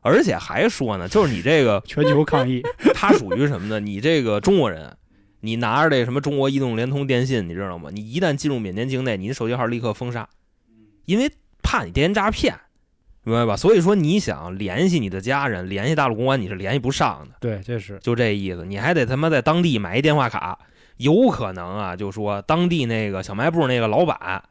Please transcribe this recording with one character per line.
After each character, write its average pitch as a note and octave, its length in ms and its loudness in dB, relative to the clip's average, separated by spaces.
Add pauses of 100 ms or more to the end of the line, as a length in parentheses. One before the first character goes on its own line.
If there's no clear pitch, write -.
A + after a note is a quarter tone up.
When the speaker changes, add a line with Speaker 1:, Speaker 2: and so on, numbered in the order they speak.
Speaker 1:
而 E3+ 220 4
且 D#3+ 140 0
还 B2 320 -2
说 A2+ 280 -2
呢， F2 120 -6
就 G3+ 180 2
是 C3+ 60 0
你 F2 100 -4
这 C#3+ 220 4
个 G#2 180 2
Speaker 2:
<laughs> - 20 -20
全 D3+ 220 0
球 D3 180 4
抗 C3 240 0
议。 B2+ 140 -2 (320)
Speaker 1:
他 - 180 4
属 G2+ 220 2
于 C3 120 2
什 C3 140 -2
么 F#2+ 60 -8
呢？ G#2+ 140 -2
你 G2+ 200 -6
这 D3+ 220 2
个 G#2+ 180 2
中 F#3+ 180 4
国 B2 120 2
人， D#2+ 260 -12 (440)
你 A2+ 160 -4
拿 A#2+ 260 2
着 D#3+ 80 4
这 B2+ 140 4
什 A#2+ 80 -4
么 C#3 80 0
中 C#3+ 180 -2
国 C3+ 100 2
移 C#3 120 0
动、 B2 160 0
联 A#2+ 120 0
通、 C#3 180 -2
电 B2+ 200 2
信， A#2+ 220 0
你 E2+ 40 -8
知 F2+ 80 -6
道 F#2 160 -6
吗？ D#2 160 -14
你 G#2 80 -10
一 A2+ 200 -6
旦 E3 160 0
进 D3 140 -2
入 C3 80 -2
缅 G2 160 -6
甸 A#2 140 -4
境 C3 140 -2
内， A#2+ 140 -2
你 F#2+ 120 -6
的 C3+ 60 -4
手 A2+ 140 -4
机 A#2+ 60 -2
号 B2 120 -2
立 A#2 140 -4
刻 A2+ 120 -4
封 B2 200 -8
杀， A#2 160 -10 (800)
因 F#3 120 0
为 C#4 120 0 (320)
怕 - 200 0
你 F3 80 -8
电 D3 160 2
信 G3 80 0
诈 G#3 160 2
骗， - 240 0 (680)
明 A2 120 -2
白 A#2+ 100 4
吧？ G#2 120 2
所 G3 180 6
以 F#3+ 60 6
说 F#3 140 4
你 F3 240 2
想 F2+ 400 -6
联 G#2 300 0
系 F3 100 2
你 G2+ 120 -2
的 F#2+ 100 -6
家 C#3 260 -2
人， F#2 220 -4
联 G2 200 -2
系 D#3+ 60 2
大 C#3+ 140 2
陆 A2+ 60 0
公 A#2+ 160 -2
安， C3+ 100 2
你 F#2 80 -6
是 F#2+ 60 -8
联 F#2+ 180 -4
系 C#3 60 0
不 B2 120 -2
上 F#2 380 -2
的。 - 120 -20
Speaker 2:
对， A2 240 -4
这 A#2+ 140 -6
是。 G2 240 -12
Speaker 1:
就 A#2+ 120 0
这 A2+ 200 2
意 F#2+ 200 -4
思， E2+ 100 -10
你 G2 140 -8
还 D3 160 0
得 C#3+ 100 2
他 B2+ 120 -2
妈 D#3 120 0
在 C#3+ 140 2
当 D#3+ 200 2
地 D3+ 160 2
买 F#2+ 200 -4
一 C#3 40 0
电 D3+ 140 4
话 B2+ 120 2
卡， - 300 -6 (380)
有 E3+ 320 4
可 G#2+ 240 -2
能 F#2 260 -8
啊， F#2 180 -6
就 G2 140 -6
说 G2+ 320 -4
当 F3 260 0
地 D#3+ 180 0
那 A2 240 -2
个 F#2+ 120 -6
小 G2+ 120 -10
卖 B2+ 160 0
部 E3 160 2
那 B2+ 120 0
个 A#2 100 0
老 C3+ 180 2
板 F#2+ 440 -6